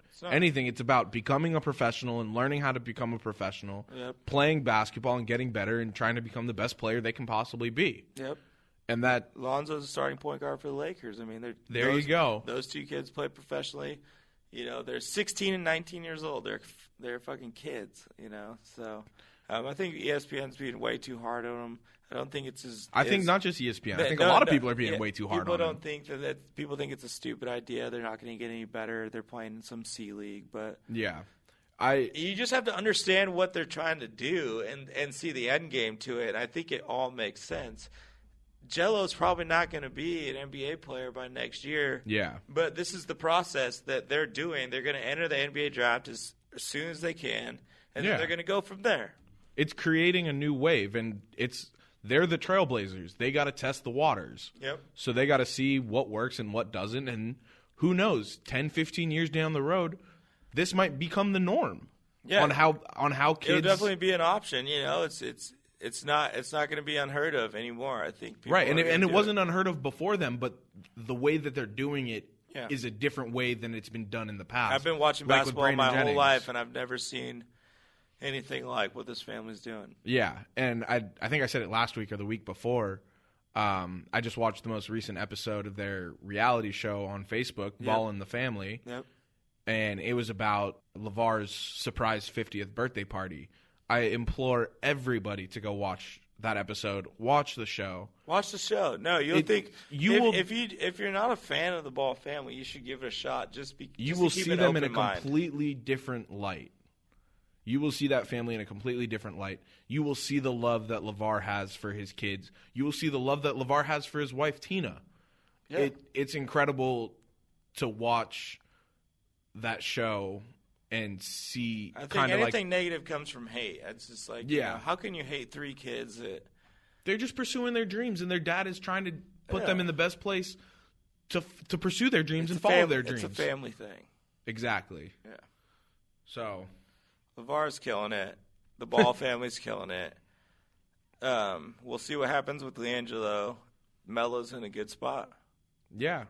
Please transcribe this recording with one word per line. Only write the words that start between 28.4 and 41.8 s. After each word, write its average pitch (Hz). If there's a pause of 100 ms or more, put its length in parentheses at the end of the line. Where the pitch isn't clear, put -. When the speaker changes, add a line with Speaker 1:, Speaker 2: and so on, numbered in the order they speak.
Speaker 1:
any 113
better. 113
They're 110
playing 110
in 113
some 113
C 104
league, 104
but 107 (120)
Speaker 2:
Yeah. 104 (580)
I 131
Speaker 1:
you 175
just 240
have 254
to 214
understand 190
what 180
they're 165
trying 160
to 117
do 123 (100)
and, 135
and 139
see 160
the 123
end 156
game 113
to 120
it. 110
I 117
think 165
it 131
all 127
makes 113
sense. 135 (800)
Jello's 190
probably 175
not 165
gonna 143
be 151
an 135
N 139
B 135
A 160
player 131
by 127
next 123
year. 139